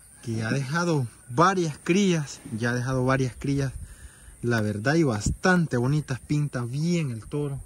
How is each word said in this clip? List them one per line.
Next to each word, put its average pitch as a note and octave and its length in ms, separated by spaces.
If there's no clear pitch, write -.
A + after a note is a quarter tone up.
que A2+ 180
ha A2 80
dejado C#3 560
varias E3 480
crías. E3+ 640
Ya A#2+ 140
ha - 20
dejado B2+ 320
varias C3 320
crías. C#3 340
La A#2+ 180
verdad, G#2+ 360
y E3+ 80
bastante D3 760
bonitas. C3+ 420
Pinta D3 440
bien D3+ 480
el G#2+ 160
toro. C#3+ 380